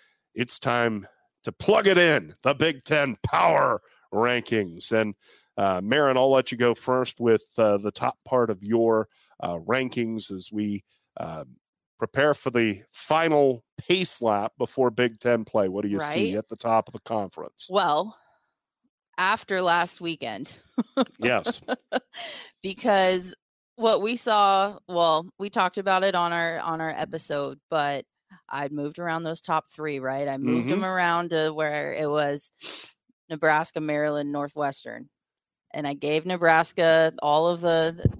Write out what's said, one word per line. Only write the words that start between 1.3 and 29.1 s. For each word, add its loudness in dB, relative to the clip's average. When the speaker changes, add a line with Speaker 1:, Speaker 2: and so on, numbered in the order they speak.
Speaker 1:
to -8
plug 2
it 6
in, 2
the 2
Big -2
Ten 0
Power 2
Rankings. -2
And, 0
uh, 2
Marin, 2
I'll 4
let 2
you -6
go 4
first -2
with, 4
uh, 4
the -6
top -4
part 2
of -6
your, 2
uh, -6
rankings -4
as -10
we, -4
uh, -10
prepare 2
for -6
the 0
final 2
pace -2
lap 0
before 0
Big -2
Ten 0
play. 0
What -4
do -2
you -2
see -2
Speaker 2:
Right. -4
Speaker 1:
at -8
the -14
top 0
of -16
the -16
conference? -8
Speaker 2:
Well, 0
after 0
last 0
weekend. -8
<laughs> -4
Speaker 1:
Yes. 0
Speaker 2:
Because 0
what 2
we -2
saw, 2
well, 2
we -6
talked 0
about 2
it 2
on 0
our, -2
on -4
our -4
episode, -6
but -2
I -6
moved -8
around -6